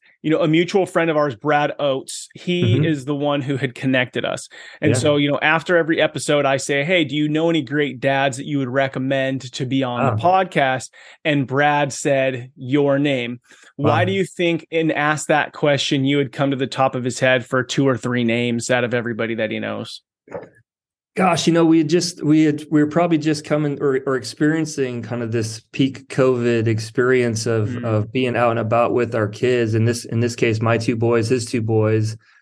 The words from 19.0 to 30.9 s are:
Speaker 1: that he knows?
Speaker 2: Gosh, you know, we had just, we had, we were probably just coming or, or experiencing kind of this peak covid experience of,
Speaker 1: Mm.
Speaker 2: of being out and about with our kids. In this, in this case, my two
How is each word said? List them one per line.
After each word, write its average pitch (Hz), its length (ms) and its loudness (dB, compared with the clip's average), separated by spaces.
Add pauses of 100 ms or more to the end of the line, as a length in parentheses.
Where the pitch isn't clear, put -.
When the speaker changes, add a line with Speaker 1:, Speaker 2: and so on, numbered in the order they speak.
Speaker 1:
that 110 160 -2
he 110 80 -6
knows? 107 420 -8 (1120)
Speaker 2:
Gosh, 175 320 2
you 170 80 4
know, 165 100 6
we 160 140 6
had 151 100 2
just, 175 340 -2
we 156 220 4
had, 147 260 0
we 151 140 4
were 147 60 0
probably 170 260 2
just 151 300 -2
coming 151 340 -2
or, 135 260 0
or 135 100 0
experiencing 143 840 -2
kind 120 220 -6
of 110 100 -6
this 113 300 -4 (100)
peak - 360 -2
covid 120 580 2
experience 117 800 0
of, 113 240 0
Speaker 1:
Mm. 120 160 -6
Speaker 2:
of 107 260 -2
being 127 240 -2
out 120 140 2
and 113 80 0
about 113 340 2
with 120 220 0
our 110 120 0
kids. 117 480 0
In 110 120 2
this, 117 180 -2
in 113 160 -2
this 117 160 -2
case, 110 240 0
my 117 160 2
two 117 180 0